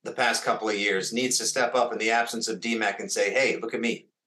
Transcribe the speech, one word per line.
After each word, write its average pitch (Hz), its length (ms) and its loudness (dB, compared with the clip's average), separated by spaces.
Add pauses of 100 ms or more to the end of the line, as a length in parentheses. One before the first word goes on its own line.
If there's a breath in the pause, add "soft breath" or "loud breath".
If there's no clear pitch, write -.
the - 80 -8
past 120 320 0
couple 113 260 0
of 104 60 0
years, 98 380 0
needs 127 260 0
to 113 60 -2
step 123 280 0
up 120 180 2
in 113 60 -4
the 110 140 0
absence 117 360 0
of 92 120 -4
D-MAC 110 400 0
and 104 120 -8
say, 101 200 2
"Hey, 127 280 2
look 113 140 -6
at 117 80 -4
me. 113 240 -2 (220)